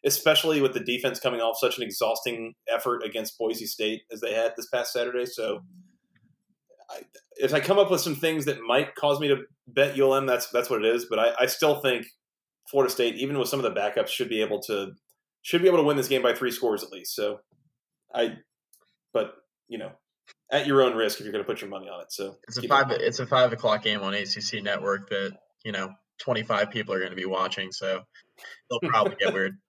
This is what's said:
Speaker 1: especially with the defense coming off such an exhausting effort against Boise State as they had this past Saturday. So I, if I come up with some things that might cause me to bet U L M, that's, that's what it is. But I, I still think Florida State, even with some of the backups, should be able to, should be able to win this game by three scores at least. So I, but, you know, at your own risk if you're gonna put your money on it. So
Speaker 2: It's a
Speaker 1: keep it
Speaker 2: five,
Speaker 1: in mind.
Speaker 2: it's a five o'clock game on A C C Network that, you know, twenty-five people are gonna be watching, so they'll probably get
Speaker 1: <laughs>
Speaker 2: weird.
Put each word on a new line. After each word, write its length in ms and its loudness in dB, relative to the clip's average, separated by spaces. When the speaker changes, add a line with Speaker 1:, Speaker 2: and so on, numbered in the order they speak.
Speaker 1:
especially 560 4
with 120 4
the 60 -2
defense 400 -2
coming 220 -2
off 180 0
such 180 2
an 60 -4
exhausting 680 -4
effort 320 -2
against 360 -8
Boise 260 -2
State 460 -4
as 100 -12
they 140 -4
had 200 0
this 160 -12
past 220 -2
Saturday. 320 -2
So 360 -6
I, 120 -14
if 160 2
I 60 4
come 200 4
up 100 6
with 120 2
some 140 -2
things 300 -2
that 160 -2
might 340 0
cause 240 2
me 100 0
to 80 4
bet 300 2
U 80 6
L 100 6
M, 120 0
that's, 220 0
that's 200 0
what 160 0
it 100 4
is. 140 -4
But 100 0
I, 120 4
I 60 6
still 340 2
think 240 0
Florida 220 4
State, 240 0
even 240 -2
with 100 0
some 100 -2
of 40 -2
the 160 0
backups, 300 0
should 200 -4
be 120 0
able 220 -2
to, 280 -4
should 200 0
be 60 6
able 120 8
to 40 6
win 140 4
this 100 0
game 140 2
by 120 4
three 180 -2
scores 320 0
at 80 -14
least. 240 -12
So 240 -2
I, 200 0
but, 220 -2
you 120 -12
know, 120 -12
at 160 2
your 160 6
own 120 4
risk 240 0
if 60 -12
you're 60 -8
gonna 120 -2
put 180 -6
your 80 -12
money 200 -12
on 120 -14
it. 100 -16
So 240 -10
Speaker 2:
It's 100 -10
a 40 -6
Speaker 1:
keep 80 -8
it 40 4
Speaker 2:
five, 100 6
Speaker 1:
in 60 0
mind. 120 0
Speaker 2:
it's 180 0
a 60 -2
five 280 4
o'clock 300 0
game 200 0
on 100 -2
A 120 -2
C 160 -6
C 200 -6
Network 480 -2
that, 260 -4
you 60 -6
know, 220 -6
twenty-five 500 0
people 240 -4
are 80 0
gonna 140 -6
be 100 -6
watching, 460 -2
so 300 -4
they'll 220 -2
probably 280 4
get 140 2
Speaker 1:
<laughs> 0 -
Speaker 2:
weird. 240 -2